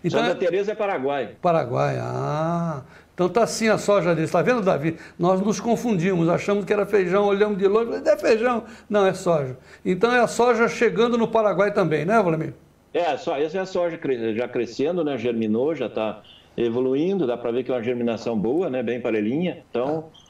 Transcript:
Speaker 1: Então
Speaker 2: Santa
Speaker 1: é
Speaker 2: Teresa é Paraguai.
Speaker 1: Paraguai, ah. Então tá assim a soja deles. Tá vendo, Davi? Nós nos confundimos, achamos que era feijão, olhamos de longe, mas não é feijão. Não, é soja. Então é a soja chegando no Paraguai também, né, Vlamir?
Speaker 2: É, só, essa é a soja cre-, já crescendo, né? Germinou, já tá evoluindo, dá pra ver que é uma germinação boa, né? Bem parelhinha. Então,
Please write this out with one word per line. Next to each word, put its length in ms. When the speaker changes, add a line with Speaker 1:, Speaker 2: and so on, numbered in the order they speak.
Speaker 1:
Então 160
Speaker 2:
Santa 120
Speaker 1:
é 20
Speaker 2:
Teresa 380
é 20
Paraguai. 560
Speaker 1:
Paraguai, 580
ah. 840
Então 160
tá 140
assim 240
a 100
soja 360
deles. 160
Tá 120
vendo, 180
Davi? 380
Nós 220
nos 180
confundimos, 720
achamos 380
que 80
era 100
feijão, 400
olhamos 320
de 100
longe, 240
mas 120
não 100
é 60
feijão. 460
Não, 160
é 80
soja. 420
Então 320
é 60
a 60
soja 420
chegando 480
no 100
Paraguai 460
também, 320
né, 180
Vlamir? 300
Speaker 2:
É, 240
só, 220
essa 180
é 60
a 40
soja 300
cre-, 380
já 120
crescendo, 560
né? 140
Germinou, 580
já 140
tá 320
evoluindo, 720
dá 120
pra 120
ver 140
que 60
é 40
uma 80
germinação 560
boa, 300
né? 140
Bem 180
parelhinha. 720
Então, 340